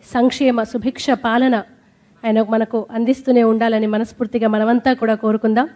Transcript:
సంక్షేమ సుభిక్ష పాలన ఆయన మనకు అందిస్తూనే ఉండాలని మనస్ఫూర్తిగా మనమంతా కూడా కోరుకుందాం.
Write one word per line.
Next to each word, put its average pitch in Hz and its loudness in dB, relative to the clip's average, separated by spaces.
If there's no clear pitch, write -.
సంక్షేమ 247 2
సుభిక్ష 220 -6
పాలన 247 0
ఆయన 220 2
మనకు 220 -2
అందిస్తూనే 240 0
ఉండాలని 226 2
మనస్ఫూర్తిగా 220 -2
మనమంతా 233 2
కూడా 233 0
కోరుకుందాం. 220 0